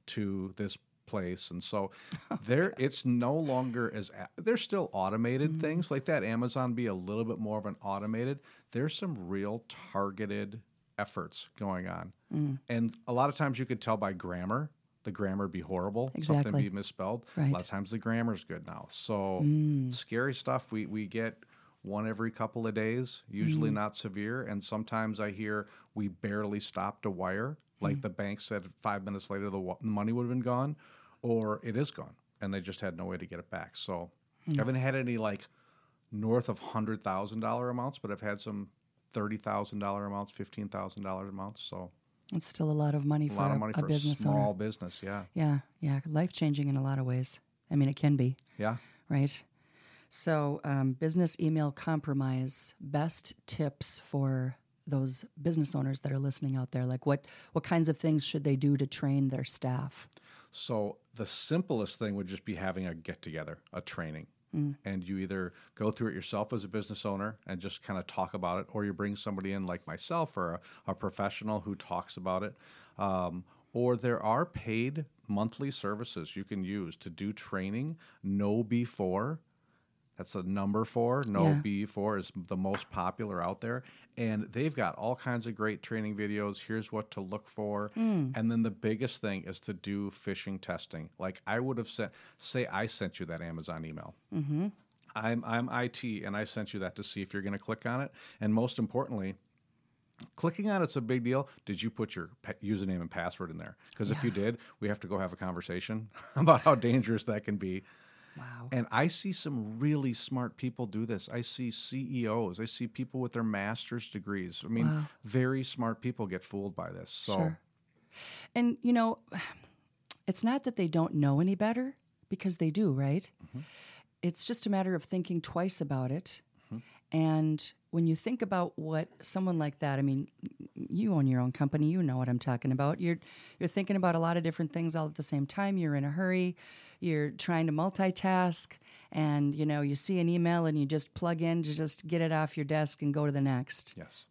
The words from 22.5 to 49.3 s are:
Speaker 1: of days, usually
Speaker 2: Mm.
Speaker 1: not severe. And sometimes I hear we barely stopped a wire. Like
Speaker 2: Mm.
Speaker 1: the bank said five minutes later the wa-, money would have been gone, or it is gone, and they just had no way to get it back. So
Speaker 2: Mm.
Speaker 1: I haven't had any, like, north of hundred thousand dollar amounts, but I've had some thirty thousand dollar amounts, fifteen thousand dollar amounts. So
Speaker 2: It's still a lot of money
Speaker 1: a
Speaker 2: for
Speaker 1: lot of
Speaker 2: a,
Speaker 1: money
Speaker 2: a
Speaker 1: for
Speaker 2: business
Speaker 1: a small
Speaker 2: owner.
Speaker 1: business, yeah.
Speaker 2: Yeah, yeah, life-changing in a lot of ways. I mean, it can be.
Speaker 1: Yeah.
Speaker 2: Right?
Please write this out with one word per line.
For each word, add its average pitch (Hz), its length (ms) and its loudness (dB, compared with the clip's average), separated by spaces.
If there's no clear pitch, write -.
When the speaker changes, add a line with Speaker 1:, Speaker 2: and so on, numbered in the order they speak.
Speaker 1:
of 104 80 -2
days, 113 540 -2
usually 151 420 2
Speaker 2:
Mm. 107 40 2
Speaker 1:
not 104 220 0
severe. 107 460 -4
And 104 200 -4
sometimes 110 560 -2
I 104 140 -2
hear 107 340 -2
we 104 140 -2
barely 101 520 -2
stopped 101 460 -4
a 104 40 0
wire. 98 460 -2
Like 143 180 2
Speaker 2:
Mm. 135 40 -6
Speaker 1:
the 107 80 -4
bank 101 300 -4
said 92 300 -6
five 101 220 -2
minutes 98 280 -6
later 101 200 -2
the 98 80 -2
wa-, 90 220 -4
money 107 320 0
would 120 120 0
have 120 60 -2
been 127 100 0
gone, 127 360 0
or 110 420 2
it 110 120 -4
is 143 140 2
gone, - 240 -14
and 98 140 -2
they 98 60 -2
just 90 200 -8
had 92 160 -4
no 92 100 -6
way 90 100 -4
to 87 100 -10
get 87 140 -10
it - 100 -16
back. 85 260 -8
So 87 340 -6
Speaker 2:
Mm. 156 80 0
Speaker 1:
I - 40 2
haven't 127 180 2
had 131 180 2
any, 123 240 0
like, 104 300 -2
north 110 360 2
of 104 100 -2
hundred 107 440 -4
thousand 101 380 -2
dollar 117 300 -2
amounts, 123 280 -4
but 104 120 -6
I've 101 100 -6
had 104 200 -4
some 101 280 -6
thirty 107 260 -2
thousand 104 440 -2
dollar 101 260 -2
amounts, 101 260 -4
fifteen 104 360 -8
thousand 98 340 -6
dollar 95 260 -4
amounts. 98 320 -10
So 92 300 -10
Speaker 2:
It's 170 140 -2
still 156 240 -2
a - 20 2
lot 151 220 2
of 143 100 0
money 151 220 2
Speaker 1:
a 143 40 -4
Speaker 2:
for - 60 -6
Speaker 1:
lot - 140 4
of 143 60 2
Speaker 2:
a, - 20 0
Speaker 1:
money 110 180 0
Speaker 2:
a 160 40 2
Speaker 1:
for - 60 0
Speaker 2:
business 147 340 2
Speaker 1:
a - 20 0
small 139 280 4
Speaker 2:
owner. 92 80 -4
Speaker 1:
business, 104 440 -4
yeah. 98 220 -4
Speaker 2:
Yeah, 151 260 4
yeah, 139 260 2
life-changing 151 640 2
in 139 100 2
a 135 40 2
lot 135 160 2
of 135 60 0
ways. 127 360 0
I - 60 2
mean, 139 140 8
it 139 60 -2
can 147 200 6
be. 127 200 4
Speaker 1:
Yeah. 107 200 2
Speaker 2:
Right? 139 320 2